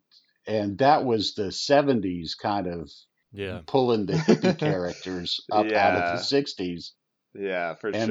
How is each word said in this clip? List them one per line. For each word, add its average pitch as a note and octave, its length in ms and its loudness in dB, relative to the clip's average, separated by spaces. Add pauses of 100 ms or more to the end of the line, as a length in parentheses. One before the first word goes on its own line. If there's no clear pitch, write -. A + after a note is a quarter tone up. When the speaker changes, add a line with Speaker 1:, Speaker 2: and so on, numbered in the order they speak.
(460)
Speaker 1:
and G2+ 320 -2
that C#3 260 4
was A2+ 300 0
the F#2+ 180 -4
seventies G#2 840 2
kind G2+ 320 -2
of E2+ 240 -8 (420)
Speaker 2:
Yeah. F#2+ 340 -8
Speaker 1:
pulling A#2+ 400 2
the F#2+ 80 -2
hippie - 440 2
Speaker 3:
<laughs> - 0 -
Speaker 1:
characters F2+ 840 -4 (100)
up G#2+ 160 2
out G2+ 280 4
of F2 60 2
the F2 140 0
Speaker 3:
Yeah. - 20 -4
Speaker 1:
sixties. F#2+ 760 -4 (400)
Speaker 3:
Yeah, F#2 420 -4
for A2+ 120 -6
Speaker 1:
And G2+ 80 -2
Speaker 3:
sure. A2+ 140 0